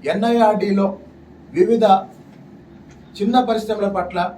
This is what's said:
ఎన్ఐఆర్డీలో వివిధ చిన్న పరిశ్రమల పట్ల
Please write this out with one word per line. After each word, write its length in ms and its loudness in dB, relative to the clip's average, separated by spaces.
ఎన్ఐఆర్డీలో 720 0
వివిధ 280 2
చిన్న 180 2
పరిశ్రమల 480 -2
పట్ల 220 -6